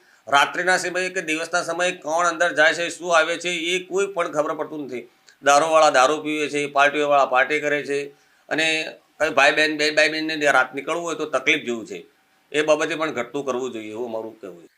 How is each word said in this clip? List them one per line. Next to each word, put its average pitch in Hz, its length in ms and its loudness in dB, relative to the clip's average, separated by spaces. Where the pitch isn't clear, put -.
રાત્રિના 170 500 2
સમયે 180 320 -4
કે 185 120 -6
દિવસના 160 420 -2
સમયે 170 280 -2
કોણ 170 340 -2
અંદર 170 280 0
જાય 151 200 4
છે, 170 160 -4
શું 170 280 0
આવે 160 200 2
છે, 170 120 -6
એ 175 340 -2
કોઈ 190 240 -2
પણ 170 200 -2
ખબર 151 280 -2
પડતું 151 300 -8
નથી. 120 240 -12
દારૂવાળા 156 460 6
દારૂ 135 280 4
પીવે 151 320 -4
છે, 147 180 -2
પાર્ટીઓવાળા 143 580 2
પાર્ટી 131 340 2
કરે 143 260 -2
છે 143 220 -4
અને 160 360 0
ભાઈ 139 160 6
બહેન, 151 260 2
બે 151 140 0
ભાઈ 151 180 4
બહેનને 156 420 -2
રાત 127 240 2
નીકળવું 160 280 -6
હોય 165 120 -6
તો 151 100 -6
તકલીફ 143 400 -2
જેવું 117 200 -6
છે. 90 200 -14
એ 147 100 -2
બાબતે 156 340 0
પણ 156 160 -4
ઘટતું - 340 -6
કરવું 127 260 -4
જોઈએ 110 200 -10
એવું 110 140 -8
અમારું 110 340 -10
કહેવું 87 240 -18
છે. - 140 -20